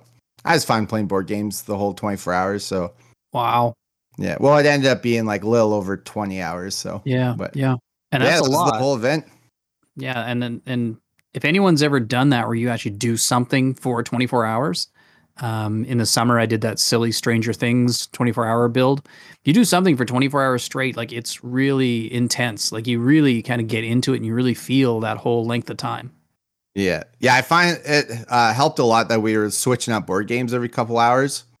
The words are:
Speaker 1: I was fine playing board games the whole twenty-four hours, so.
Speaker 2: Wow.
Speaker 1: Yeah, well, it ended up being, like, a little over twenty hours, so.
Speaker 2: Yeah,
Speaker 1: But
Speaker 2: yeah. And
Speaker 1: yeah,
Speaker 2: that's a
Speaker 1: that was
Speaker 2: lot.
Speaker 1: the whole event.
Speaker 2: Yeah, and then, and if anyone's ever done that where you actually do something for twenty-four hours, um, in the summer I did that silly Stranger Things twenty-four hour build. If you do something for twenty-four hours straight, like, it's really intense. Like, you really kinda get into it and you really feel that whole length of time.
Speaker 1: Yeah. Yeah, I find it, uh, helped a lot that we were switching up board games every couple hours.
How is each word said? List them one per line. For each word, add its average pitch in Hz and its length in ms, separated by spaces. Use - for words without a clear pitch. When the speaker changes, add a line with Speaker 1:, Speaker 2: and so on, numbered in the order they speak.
Speaker 1:
I 165 120
was 156 100
fine 110 220
playing 107 180
board 95 220
games 104 340
the 104 160
whole 101 160
twenty-four 95 400
hours, 98 320
so. 90 260
Speaker 2:
Wow. 120 420
Speaker 1:
Yeah, 92 220
well, 143 180
it 147 80
ended 143 240
up 123 140
being, 117 220
like, 104 180
a 104 40
little 110 260
over 98 240
twenty 98 440
hours, 90 320
so. 101 320
Speaker 2:
Yeah, 127 320
Speaker 1:
But - 180
Speaker 2:
yeah. 135 200
And 131 120
Speaker 1:
yeah, 135 60
Speaker 2:
that's 165 120
a - 20
Speaker 1:
that 135 60
was 139 80
Speaker 2:
lot. 165 160
Speaker 1:
the 110 60
whole 135 160
event. 139 300
Speaker 2:
Yeah, 127 300
and 123 160
then, 117 240
and 120 320
if - 100
anyone's 170 380
ever 143 160
done 123 300
that 117 180
where 117 80
you 117 140
actually 117 280
do 117 180
something 127 600
for 120 260
twenty-four 120 440
hours, 127 420
um, 110 480
in 127 120
the 117 80
summer 117 340
I 113 60
did 110 160
that 110 180
silly 117 320
Stranger 113 420
Things 120 540
twenty-four 120 380
hour 117 240
build. 131 380
If - 400
you 143 60
do 226 120
something 180 320
for 127 80
twenty-four 135 380
hours 127 200
straight, 131 320
like, 117 160
it's - 320
really 123 680
intense. 120 580
Like, 110 140
you 120 140
really 131 420
kinda 120 220
get 113 200
into 123 300
it 123 40
and 113 100
you 110 80
really 123 180
feel 127 460
that 110 180
whole 117 260
length 117 280
of 113 60
time. 120 340
Speaker 1:
Yeah. 90 280
Yeah, 127 160
I 131 60
find 170 420
it, 147 280
uh, 120 240
helped 143 260
a 139 40
lot 113 260
that 113 140
we 110 120
were 107 140
switching 120 440
up 104 140
board 98 200
games 120 260
every 120 160
couple 117 300
hours. 127 440